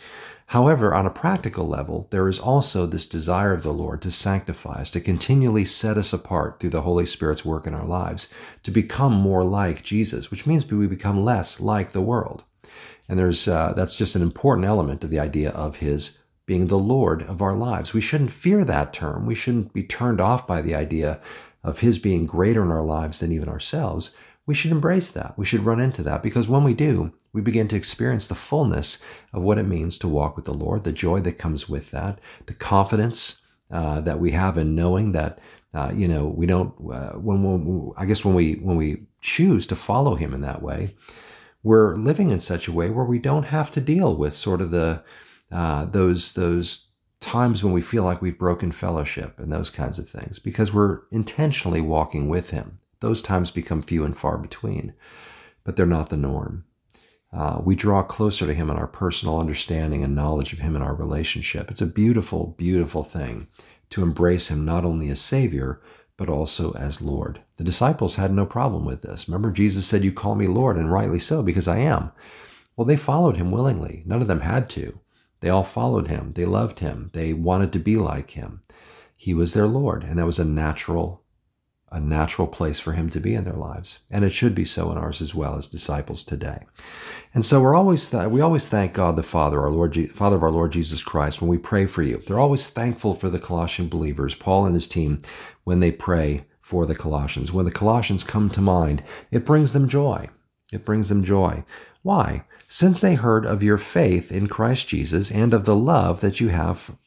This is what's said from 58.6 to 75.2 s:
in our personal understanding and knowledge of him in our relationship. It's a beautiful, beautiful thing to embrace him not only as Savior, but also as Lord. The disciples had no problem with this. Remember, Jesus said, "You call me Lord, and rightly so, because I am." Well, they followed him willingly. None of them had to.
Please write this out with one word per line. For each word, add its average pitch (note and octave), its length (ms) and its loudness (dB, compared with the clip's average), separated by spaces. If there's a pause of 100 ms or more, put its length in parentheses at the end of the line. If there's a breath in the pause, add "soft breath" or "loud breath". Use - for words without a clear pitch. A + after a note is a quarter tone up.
in D2+ 60 -2
our D2+ 100 -4
personal E2+ 520 -2
understanding D#2 640 -2
and C#2 100 -2
knowledge D2 380 -2
of D#2 80 -12
him D#2 160 -2
in C#2+ 60 -2
our C#2 120 -4
relationship. D#2 760 -6
It's - 120 -6
a F2+ 40 0
beautiful, F2+ 680 0
beautiful E2+ 460 0
thing B1 460 -8 (420 loud breath)
to G2 120 -2
embrace F2 460 2
him D2+ 160 -2
not E2+ 200 0
only D#2+ 260 -2
as C#2 100 -4
Savior, D#2+ 600 -2 (360 soft breath)
but F2 140 -4
also D2+ 420 -2
as C2+ 300 -8
Lord. C#2+ 380 -6 (160)
The E2 80 -8
disciples A#2 500 2
had G2 180 2
no G2 140 4
problem G2+ 400 -2
with - 160 -6
this. - 260 -12
Remember, G2+ 220 -2
Jesus F#2+ 360 2
said, G2 180 2
"You F#2+ 80 2
call G2+ 220 -2
me G#2 120 2
Lord, G#2+ 300 2
and D#2+ 140 0
rightly F2 280 2
so, D#3 240 -2
because F2+ 260 0
I F2+ 100 2
am." - 320 2 (640 loud breath)
Well, A#2 120 -2
they D3 100 4
followed C#3+ 400 2
him F2 140 0
willingly. G2+ 560 -2
None A2+ 160 0
of A2 60 0
them E2 120 2
had G#2+ 300 0
to. - 300 -10 (400)